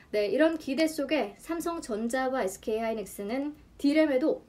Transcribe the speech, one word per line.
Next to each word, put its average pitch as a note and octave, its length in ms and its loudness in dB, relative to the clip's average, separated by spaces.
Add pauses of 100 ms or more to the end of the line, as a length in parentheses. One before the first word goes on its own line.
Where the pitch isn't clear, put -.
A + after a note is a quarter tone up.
(120)
네, G#3 160 2
이런 D#4 300 4
기대 D4 300 0
속에 C#4 500 -2
삼성전자와 C4 1080 -4
에스케이 G#3+ 360 -4
하이닉스는 A3+ 760 -6 (220)
디램에도 C#4+ 720 2